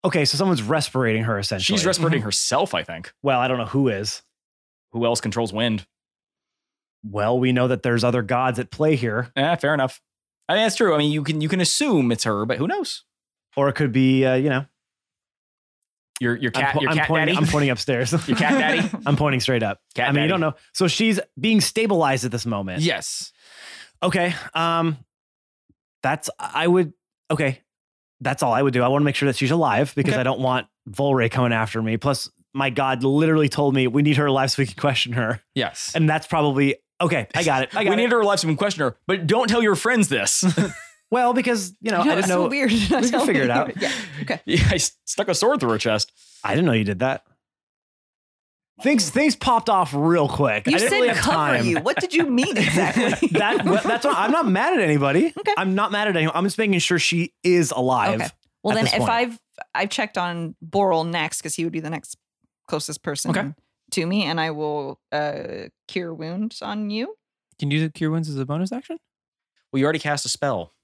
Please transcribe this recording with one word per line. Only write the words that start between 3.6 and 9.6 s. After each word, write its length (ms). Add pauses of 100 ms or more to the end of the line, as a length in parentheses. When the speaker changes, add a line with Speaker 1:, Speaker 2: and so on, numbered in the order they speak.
Speaker 1:
who 220
is. 340 (720)
Speaker 2:
Who 140
else 140
controls 320
wind? 340 (1160)
Speaker 1:
Well, 360
we 140
know 160
that 140
there's 220
other 180
gods 360
at 120
play 260
here. 400
Speaker 2:
Eh, 200
fair 180